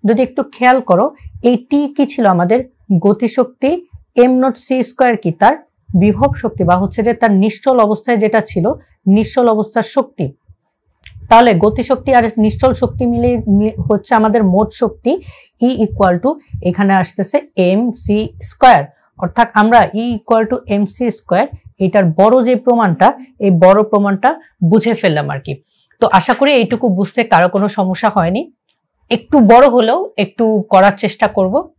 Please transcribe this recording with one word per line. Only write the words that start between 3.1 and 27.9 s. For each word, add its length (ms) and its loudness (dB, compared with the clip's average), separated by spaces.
এম 100 4
নট 120 -2
সি 100 -4
স্কয়ার 240 0
কি? 80 -2
তার 140 4
বিভব 260 0
শক্তি 280 -4
বা 120 4
হচ্ছে 260 -4
যে 140 0
তার 100 2
নিশ্চল 340 0
অবস্থায় 360 -2
যেটা 160 0
ছিল, 140 -4
নিশ্চল 280 -2
অবস্থার 400 -4
শক্তি। 300 -4
তাহলে 220 6
গতিশক্তি 540 -2
আর 60 4
নিশ্চল 260 0
শক্তি 220 -4
মিলে 160 -2
মি-, 200 -2
হচ্ছে 320 -2
আমাদের 240 0
মোট 260 0
শক্তি, 300 -4
E 20 2
equal 380 0
to 60 0
এখানে 320 0
আসতেছে 360 -6
এম 120 0
সি 140 -2
স্কয়ার। 340 4
অর্থাৎ 300 -2
আমরা 260 4
E 20 -6
equal 340 0
to 60 -4
এম 100 0
সি 260 -8
স্কয়ার, 340 -4
এটার 200 2
বড় 160 4
যে 60 2
প্রমাণটা, 420 2
এই 60 2
বড় 160 6
প্রমাণটা 380 0
বুঝে 300 0
ফেললাম 320 -2
আর 120 -10
কি। 80 -10
তো 60 2
আশা 220 0
করি 120 2
এইটুকু 240 -4
বুঝতে 260 -4
কারো 320 2
কোনো 120 -2
সমস্যা 380 -2